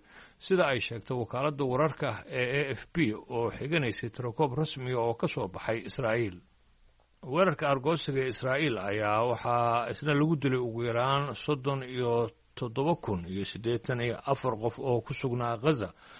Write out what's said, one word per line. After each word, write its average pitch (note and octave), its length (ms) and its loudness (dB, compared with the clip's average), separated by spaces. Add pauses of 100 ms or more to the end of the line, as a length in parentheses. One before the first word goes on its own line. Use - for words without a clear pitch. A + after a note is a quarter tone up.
(380)
sida F3+ 320 4
ay C3 100 2
sheegtay A#2+ 380 -4
wakaaladda C3+ 480 -2
wararka C3 440 2 (200)
ee C3+ 400 0
A - 80 -2
F - 160 -12
P D#3 240 4
oo A#2 320 -2
xiganaysay C3 640 -2
tirakoоб B2 400 0
rasmi B2+ 400 -2
ah A#2+ 80 2
oo A#2 160 2
ka - 100 -2
soo A#2 220 -2
baxay A2+ 400 -4
Israa'iil. A2+ 480 0 (880)
Weerarka D#3 480 2
argoosiga C3+ 480 0
ee C3 80 0
Israa'iil C3 480 0
ayaa G#2 560 2
waxaa A#2+ 560 2
isna C#3+ 240 -2
lagu D3+ 240 4
dilay B2+ 240 2
ugu A#2 240 -2
yaraan B2+ 480 2
soddon C3+ 500 -2
iyo A#2+ 460 2 (240)
toddoba C3 480 0
kun F2+ 240 -2
iyo F#2 240 -4
siddeetan A#2 560 -2
iyo A#2 120 -2 (120)
afar C3 320 0
qof A2+ 160 -2
oo A#2+ 240 0
ku - 120 -8
sugnaa A#2+ 440 -2
Gaza, A#2 320 2 (300)